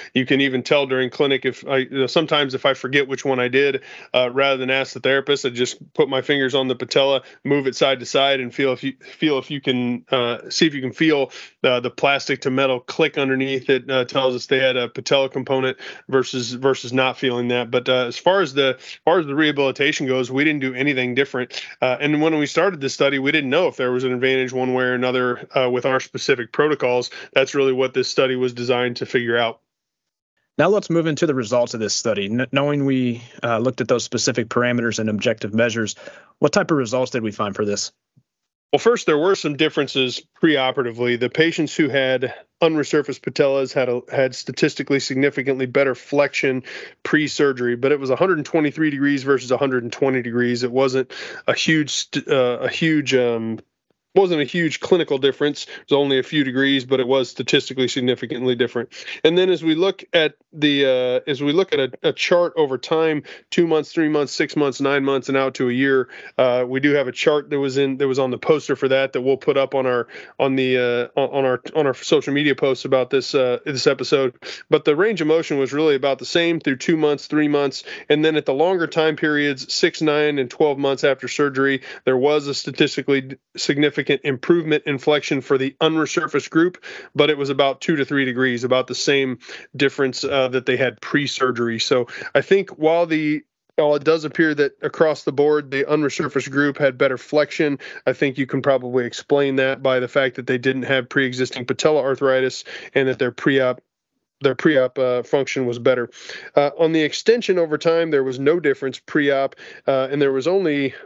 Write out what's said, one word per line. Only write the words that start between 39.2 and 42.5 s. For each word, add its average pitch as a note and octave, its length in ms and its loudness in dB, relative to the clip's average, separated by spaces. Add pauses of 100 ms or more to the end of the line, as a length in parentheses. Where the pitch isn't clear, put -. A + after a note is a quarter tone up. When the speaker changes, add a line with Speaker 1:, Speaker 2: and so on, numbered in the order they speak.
Speaker 1:
some D3 200 -4
differences C3+ 640 -2 (220)
preoperatively. B2 760 0
The A#2+ 120 -2
patients D#3+ 460 0
who D#3 120 2
had C3 460 0 (260)